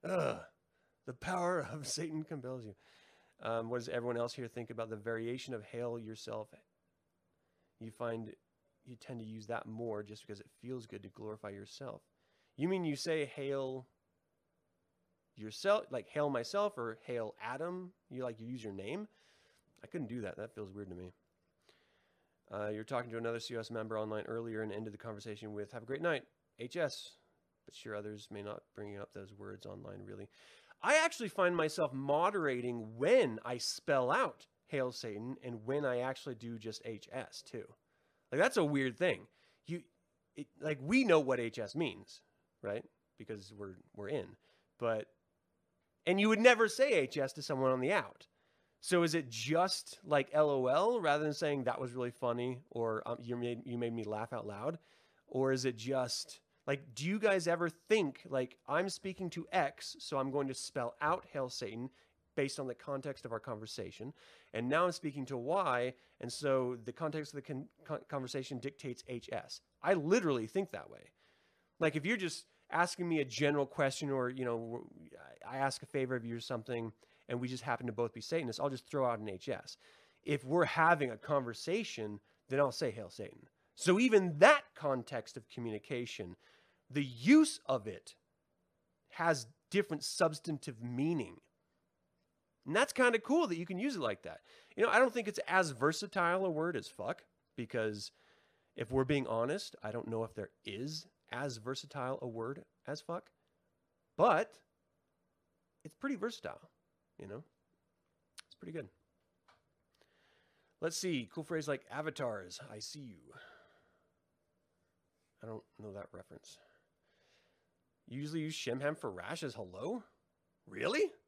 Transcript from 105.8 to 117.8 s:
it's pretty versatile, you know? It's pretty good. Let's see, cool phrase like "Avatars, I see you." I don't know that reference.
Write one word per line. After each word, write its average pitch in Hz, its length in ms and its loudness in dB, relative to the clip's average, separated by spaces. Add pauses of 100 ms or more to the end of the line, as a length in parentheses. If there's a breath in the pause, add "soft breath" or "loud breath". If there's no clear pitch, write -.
it's - 140 -14
pretty 269 200 -2
versatile, 202 540 -6 (480)
you - 80 -12
know? 110 180 -10 (1000)
It's - 80 -20
pretty - 180 -14
good. 143 160 -8 (1900 soft breath)
Let's 165 160 -2
see, 147 360 -2
cool 160 120 -8
phrase 156 240 -4
like 139 220 -2
"Avatars, 120 720 -4 (100)
I 107 80 -12
see 147 220 -10
you." 90 340 -18 (2000 loud breath)
I 110 40 -14
don't 110 180 -10 (140)
know 104 140 -14
that 98 200 -12
reference. - 460 -20 (1500 soft breath)